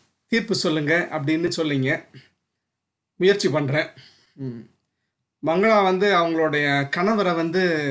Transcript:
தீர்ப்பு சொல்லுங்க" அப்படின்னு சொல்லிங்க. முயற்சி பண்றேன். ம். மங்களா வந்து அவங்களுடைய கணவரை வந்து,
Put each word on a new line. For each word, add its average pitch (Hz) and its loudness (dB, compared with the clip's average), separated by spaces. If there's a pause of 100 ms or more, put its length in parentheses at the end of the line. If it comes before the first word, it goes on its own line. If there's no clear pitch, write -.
(280)
தீர்ப்பு 226 -2
சொல்லுங்க" 156 0
அப்படின்னு 156 -2
சொல்லிங்க. 147 -2 (1120)
முயற்சி 196 2
பண்றேன். 147 -2 (460)
ம். 127 -12 (800)
மங்களா 202 4
வந்து 190 2
அவங்களுடைய 147 0
கணவரை 190 0
வந்து, 165 0 (280)